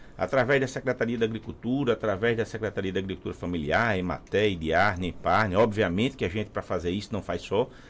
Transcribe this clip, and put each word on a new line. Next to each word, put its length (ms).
através 440
da 80
Secretaria 500
da 80
Agricultura, 680
através 420
da 80
Secretaria 480
da 80
Agricultura 340
Familiar, 640
emater, 540
idiarne, 560
emparne, 480
obviamente 600
que 80
a 40
gente, 220
pra 120
fazer 280
isso, 220
não 100
faz 200
só, 260